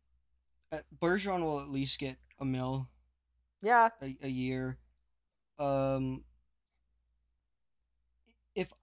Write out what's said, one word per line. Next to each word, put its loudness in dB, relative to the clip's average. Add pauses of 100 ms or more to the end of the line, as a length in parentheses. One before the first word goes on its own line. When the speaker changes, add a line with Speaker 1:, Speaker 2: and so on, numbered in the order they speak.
(720)
Speaker 1:
uh, -8 (140)
Bergeron 2
will 0
at -10
least -2
get -6 (200)
a -4
mil -2 (720)
Speaker 2:
Yeah. 6 (100)
Speaker 1:
a, -8
a -8
year. -2 (800)
Um, 0 (2250)
if -4